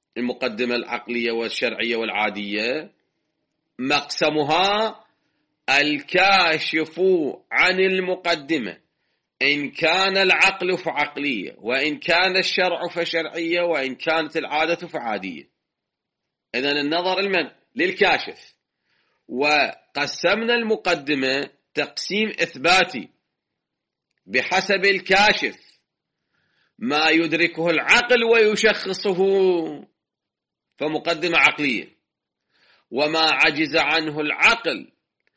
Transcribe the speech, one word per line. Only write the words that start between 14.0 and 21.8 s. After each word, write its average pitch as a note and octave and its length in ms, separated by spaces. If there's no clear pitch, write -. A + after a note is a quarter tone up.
العادة D#3+ 520
فعادية. F#2+ 600
إذن C#3 220
النظر F3 440
لمن؟ F#3+ 300
للكاشف. F3+ 760
وقسمنا D3 1300
المقدمة D3 960
تقسيم F#3+ 540